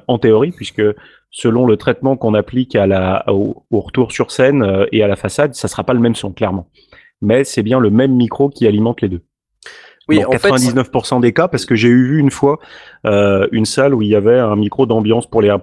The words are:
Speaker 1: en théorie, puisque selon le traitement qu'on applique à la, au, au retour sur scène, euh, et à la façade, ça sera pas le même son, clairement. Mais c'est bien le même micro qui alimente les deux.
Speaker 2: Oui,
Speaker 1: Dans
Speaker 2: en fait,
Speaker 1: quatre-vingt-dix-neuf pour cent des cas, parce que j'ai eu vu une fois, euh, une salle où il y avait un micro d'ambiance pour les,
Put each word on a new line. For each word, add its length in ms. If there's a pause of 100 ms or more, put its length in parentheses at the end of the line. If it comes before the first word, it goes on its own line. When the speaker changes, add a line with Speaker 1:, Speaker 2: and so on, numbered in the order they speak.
Speaker 1:
en 100
théorie, 340
puisque 300 (480)
selon 380
le 100
traitement 400
qu'on 160
applique 420
à 120
la, 400
au, 420
au 100
retour 320
sur 200
scène, 320
euh, 280
et 120
à 40
la 100
façade, 360
ça 140
sera 160
pas 100
le 60
même 160
son, 160
clairement. 360 (540)
Mais 220
c'est 180
bien 180
le 120
même 240
micro 340
qui 160
alimente 360
les 80
deux. 120 (840)
Speaker 2:
Oui, 140
Speaker 1:
Dans 80
Speaker 2:
en 20
fait, 180
Speaker 1:
quatre-vingt-dix-neuf 400
pour 160
cent 140
des 140
cas, 140
parce 200
que 80
j'ai 120
eu 200
vu 100
une 140
fois, 260 (480)
euh, 460
une 140
salle 280
où 80
il 60
y 80
avait 240
un 160
micro 320
d'ambiance 420
pour 100
les, 240